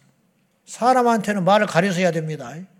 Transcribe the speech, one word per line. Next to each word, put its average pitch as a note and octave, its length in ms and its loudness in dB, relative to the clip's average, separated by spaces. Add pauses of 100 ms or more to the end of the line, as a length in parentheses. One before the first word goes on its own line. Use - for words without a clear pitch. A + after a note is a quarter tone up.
(680)
사람한테는 A#3 800 0
말을 G3+ 220 4
가려서 F3+ 340 -2
해야 F3+ 100 2
됩니다. D#3 440 -8 (260)